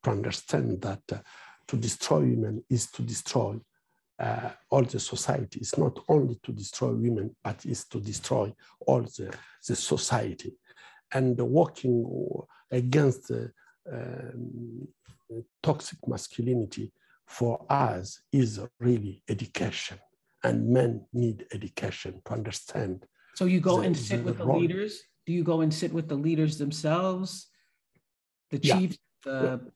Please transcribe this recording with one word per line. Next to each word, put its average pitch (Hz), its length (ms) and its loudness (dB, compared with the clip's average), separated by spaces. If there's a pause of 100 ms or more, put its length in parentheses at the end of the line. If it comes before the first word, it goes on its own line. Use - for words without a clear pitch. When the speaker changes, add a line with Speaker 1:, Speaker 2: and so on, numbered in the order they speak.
Speaker 1:
to 131 80 0
understand 110 720 -2
that, 101 180 -6 (120)
uh, 107 60 -6 (480)
to - 100 -4
destroy 120 440 2
women 113 480 2
is 120 220 2
to - 120 -12
destroy, 110 540 -2 (640)
uh, - 320 -4 (200)
all 135 120 6
the - 160 0
society. - 640 -4
It's - 180 -4
not 156 200 2 (100)
only 135 360 4
to 127 80 -6
destroy 113 400 -2
women, 113 500 0
but - 220 -6
it's - 220 -4
to - 140 -6
destroy 104 520 -2 (340)
all 127 160 6
the, - 300 -8 (340)
the 92 100 -2
society. - 760 -2 (600)
And 127 260 4
working 123 680 2 (680)
against 127 580 2
the, 117 240 -4 (400)
um, 120 960 -10 (760)
toxic - 440 -2
masculinity 110 840 -2 (340)
for - 440 -2
us 117 500 0 (120)
is 113 280 2 (180)
really 110 500 0
education. - 680 -6 (460)
And 113 240 2
men 120 440 4
need 117 400 0
education - 720 -8
to - 80 -6
understand 104 720 -6 (280)
Speaker 2:
So 185 120 2
you 180 140 6
go 180 200 6
Speaker 1:
the, 190 60 2
Speaker 2:
and 165 100 4
sit 120 220 -2
Speaker 1:
the 120 60 -2
Speaker 2:
with 113 140 -2
the 120 80 -2
Speaker 1:
role. 151 140 6
Speaker 2:
leaders? 190 400 0 (260)
Do 165 60 -2
you 175 100 2
go 160 200 2
and 156 100 4
sit 165 200 -2
with 160 140 -2
the 156 80 -4
leaders 156 440 2
themselves? 180 920 -2 (1000)
The 147 120 -4
Speaker 1:
Yeah. 156 140 6
Speaker 2:
chiefs, 185 220 0 (260)
the 131 400 -2
Speaker 1:
Yeah. - 120 -20